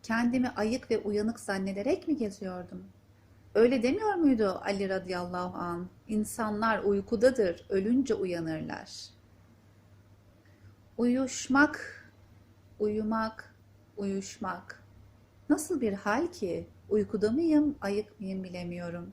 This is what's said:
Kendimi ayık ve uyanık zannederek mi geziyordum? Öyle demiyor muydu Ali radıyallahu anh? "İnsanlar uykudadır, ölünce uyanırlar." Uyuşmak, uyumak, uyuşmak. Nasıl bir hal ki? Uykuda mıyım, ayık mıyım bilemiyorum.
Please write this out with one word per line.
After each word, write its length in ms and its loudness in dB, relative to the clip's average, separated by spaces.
Kendimi 440 2
ayık 420 -2
ve 60 2
uyanık 420 -2
zannederek 680 -2
mi 100 0
geziyordum? 680 -8
Öyle 280 6
demiyor 320 2
muydu 480 4
Ali 260 -2
radıyallahu 680 -4
anh? 280 -4
"İnsanlar 760 0
uykudadır, 880 2
ölünce 440 2
uyanırlar." 960 -6
Uyuşmak, 1080 2
uyumak, 760 -2
uyuşmak. 840 -6
Nasıl 320 0
bir 120 0
hal 340 0
ki? 400 -4
Uykuda 420 2
mıyım, 500 4
ayık 380 -4
mıyım 240 -6
bilemiyorum. 680 -8